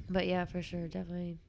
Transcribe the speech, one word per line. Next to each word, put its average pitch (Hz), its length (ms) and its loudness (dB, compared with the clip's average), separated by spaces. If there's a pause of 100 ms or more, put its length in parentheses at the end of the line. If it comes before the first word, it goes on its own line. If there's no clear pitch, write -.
But 185 180 4
yeah, 180 180 4
for 175 160 -2
sure. 170 260 -2
Definitely 175 500 -4 (120)